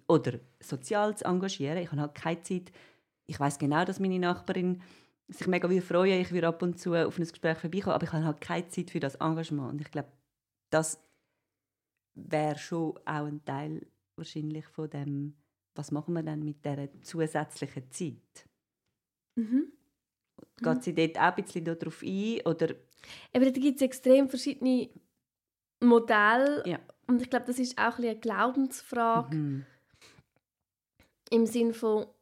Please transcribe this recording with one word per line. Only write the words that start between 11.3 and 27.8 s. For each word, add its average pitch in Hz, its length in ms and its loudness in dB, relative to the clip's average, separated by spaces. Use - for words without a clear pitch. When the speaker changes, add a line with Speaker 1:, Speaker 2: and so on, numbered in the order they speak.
Speaker 1:
wäre 151 420 -2
schon 165 480 -6
auch 147 200 -4
ein 147 200 -8
Teil 147 420 -8
wahrscheinlich 156 500 -8
von 156 220 -8
dem, 143 480 -6
was 147 160 -10
machen 156 220 -4
wir 165 100 -2
dann 151 200 -6
mit 151 220 -8
dieser 143 240 -4
zusätzlichen 151 880 -4
Zeit? - 580 -10
Speaker 2:
Mhm. 240 360 0
Speaker 1:
Geht - 180 2
Speaker 2:
Mhm. 254 60 -2
Speaker 1:
sie 175 120 -4
dort 165 240 2
auch 175 200 4
ein 196 60 -2
bisschen 170 220 -8
darauf 165 380 -6
ein, 208 380 -2
oder? 165 340 0
Speaker 2:
Aber 254 120 6
da 262 60 6
gibt's 277 300 0
extrem 262 480 6
verschiedene 254 600 0
Modelle. 233 880 6
Speaker 1:
Ja. 165 120 -2
Speaker 2:
Und 240 140 4
ich 247 80 -6
glaube, 254 160 0
das 247 140 -4
ist 247 180 -4
auch 214 60 2